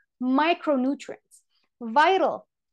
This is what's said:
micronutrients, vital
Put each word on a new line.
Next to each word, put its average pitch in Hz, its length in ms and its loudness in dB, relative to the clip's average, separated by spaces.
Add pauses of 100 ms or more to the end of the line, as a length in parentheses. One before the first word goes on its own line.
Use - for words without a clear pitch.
(200)
micronutrients, 277 1200 -2 (380)
vital 277 680 0 (240)